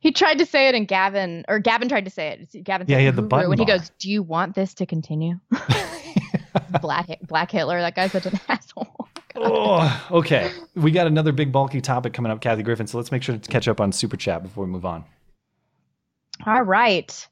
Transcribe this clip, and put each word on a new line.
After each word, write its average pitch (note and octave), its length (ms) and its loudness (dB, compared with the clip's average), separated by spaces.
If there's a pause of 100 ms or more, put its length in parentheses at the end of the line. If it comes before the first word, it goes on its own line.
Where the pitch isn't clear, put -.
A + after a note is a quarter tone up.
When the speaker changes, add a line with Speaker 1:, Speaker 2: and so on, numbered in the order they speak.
Speaker 1:
He D#4 120 4
tried D#4 260 4
to E4 80 4
say C4+ 220 4
it, B3+ 60 4
and G#3+ 140 0
Gavin, F#3+ 600 0
or G#3+ 100 2
Gavin A#3 320 2
tried G#3 160 0
to F#3+ 40 -10
say D#3+ 180 -6
it. - 360 -14
Gavin F#3+ 240 -4
Speaker 2:
Yeah, C#3 80 4
Speaker 1:
said, C3 40 6
Speaker 2:
he C3+ 60 6
had C3 100 4
the G#3+ 60 0
Speaker 1:
"Hooroo," G#3+ 60 -2
Speaker 2:
button E3 240 4
Speaker 1:
and - 80 2
he A3 60 4
Speaker 2:
bar. G3+ 120 4
Speaker 1:
goes, E3 200 -8
"Do F#3+ 120 -6
you G#3 120 0
want E3+ 320 -2
this F#3+ 200 -2
to F#3 120 -4
continue?" D#3+ 580 -4
<laughs> - 60 -6 (1300)
Black D#3 280 -4
Hi-, D#3+ 140 -12
Black D#3+ 280 -2
Hitler, F3 300 -2
that E3+ 140 -2
guy's F#3 180 0
such F#3 140 -2
an F#3+ 180 -4
<laughs> - 40 -20
asshole. - 600 -8 (280)
Speaker 2:
Oh, G#3+ 760 2
okay. D3+ 400 2 (240)
We D#3+ 160 4
got E3+ 160 4
another D#3 260 2
big C3+ 200 0
bulky C3+ 280 2
topic A#2+ 320 -2
coming A#2 200 -2
up, A2 80 -6
Kathy A2+ 220 0
Griffin, A2+ 240 -2
so A2+ 120 -8
let's A#2 140 -6
make B2+ 100 -2
sure A#2+ 140 -4
to - 140 -12
catch A#2+ 180 0
up A2 120 2
on G2 120 2
Super G2+ 240 -2
Chat E2+ 260 -4
before G2 220 -8
we F2+ 60 -6
move F2+ 140 -8
on. E2 200 -8 (1400)
Speaker 1:
All A3+ 160 2
right. G3 680 0